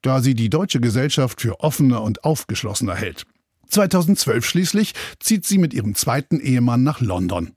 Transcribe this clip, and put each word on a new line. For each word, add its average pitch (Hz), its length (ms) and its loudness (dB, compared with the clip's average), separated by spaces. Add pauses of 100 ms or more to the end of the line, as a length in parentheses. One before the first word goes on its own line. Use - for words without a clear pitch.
da 131 200 2
sie 131 140 4
die 113 140 0
deutsche 156 300 0
Gesellschaft 123 600 0
für 107 180 -4
offener 135 420 2
und 107 220 -4
aufgeschlossener 107 720 -4
hält. 95 300 -8 (420)
Zweitausendzwölf 175 800 2
schließlich 185 480 0 (260)
zieht 220 260 0
sie 196 120 2
mit 170 160 2
ihrem 104 220 -4
zweiten 139 440 -2
Ehemann 123 440 2
nach 147 180 0
London. 90 560 -2